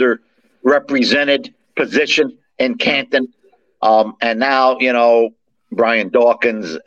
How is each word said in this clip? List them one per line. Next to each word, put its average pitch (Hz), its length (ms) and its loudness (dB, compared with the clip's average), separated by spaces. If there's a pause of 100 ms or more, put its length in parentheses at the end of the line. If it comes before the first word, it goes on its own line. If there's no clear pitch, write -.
(640)
underrepresented 139 880 0 (220)
position 143 640 -2 (200)
in 127 200 -2
Canton. 135 500 -2 (540)
Um, 110 400 2
and 117 180 -2
now, 131 400 2
you 127 140 0
know, 117 380 2 (400)
Brian 113 380 0
Dawkins, 110 760 0